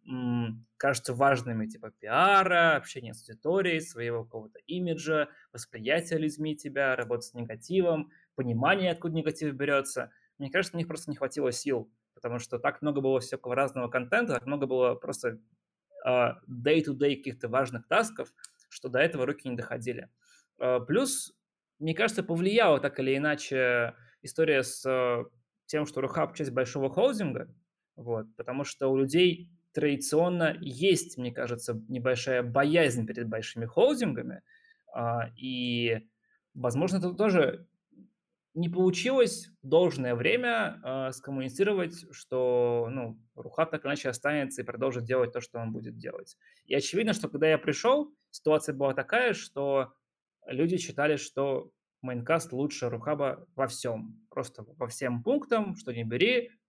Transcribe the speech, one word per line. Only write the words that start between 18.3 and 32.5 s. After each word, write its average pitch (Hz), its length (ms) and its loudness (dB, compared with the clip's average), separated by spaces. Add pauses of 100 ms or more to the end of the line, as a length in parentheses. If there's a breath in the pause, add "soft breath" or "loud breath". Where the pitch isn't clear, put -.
что - 200 -12
до 123 100 0
этого 151 260 2
руки 135 240 -6
не 120 60 -4
доходили. 123 540 -8 (500 soft breath)
А, 127 200 2
плюс, 254 540 0 (460)
мне 160 140 -2
кажется, 214 300 0
повлияла 180 560 4
так 139 200 -2
или 135 180 2
иначе 131 800 0 (260 soft breath)
история 151 420 2
с, - 220 -8
э, 123 400 2 (420)
тем, 151 180 0
что 135 160 -4
Рухаб 151 340 -2
часть 139 160 -4
большого 131 380 0
холдинга, 208 640 0 (420)
вот, 113 400 -6
потому 127 280 -6
что 139 260 -2
у 135 80 4
людей 170 520 2 (240)
традиционно 151 880 2
есть, 147 560 0
мне 123 140 -4
кажется, 120 420 -6 (160)
небольшая 127 540 0
боязнь 139 600 2